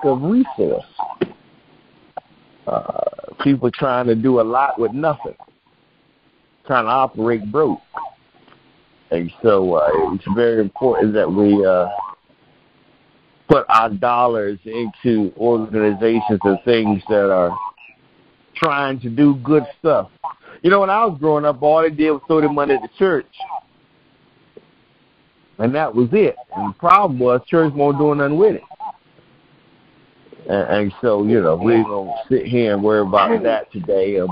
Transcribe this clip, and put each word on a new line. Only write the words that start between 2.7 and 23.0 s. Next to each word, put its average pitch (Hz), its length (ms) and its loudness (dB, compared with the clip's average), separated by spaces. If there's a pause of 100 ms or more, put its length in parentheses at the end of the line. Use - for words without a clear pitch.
people 131 280 2
trying 123 360 -2
to 113 80 2
do 123 240 2
a 113 40 4
lot 127 360 -2
with 113 140 -2
nothing, 151 420 -4 (1300)
trying 123 200 0
to 113 60 -2
operate 117 600 -2
broke. 131 300 -2 (1300)
And 85 200 -4 (120)
so, 95 320 2
uh, 78 400 0
it's 95 100 -6 (120)
very 117 260 2
important 107 520 0
that 95 160 0
we, 101 360 4
uh, 90 240 2 (1600)
put 143 180 4
our 113 220 4
dollars 113 720 0
into 110 720 -2
organizations 110 1080 0
and 98 200 2
things 110 460 0
that 101 200 2
are 90 220 2 (1040)
trying 143 460 -2
to 123 80 -8
do 143 340 4
good 147 220 2 (120)
stuff. 127 320 0 (520)
You 170 80 0
know, 202 100 4
when 190 100 0
I 214 140 0
was 170 160 -2
growing 151 240 0
up, 139 180 -2
all 156 200 4
they 165 80 2
did 151 220 0
was 143 160 -4
throw 160 120 2
their 151 100 2
money 143 260 0
at 131 60 -2
the - 160 -14
church. 180 300 0 (2250)